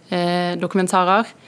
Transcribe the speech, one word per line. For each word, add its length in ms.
eh, 500
dokumentarer. 640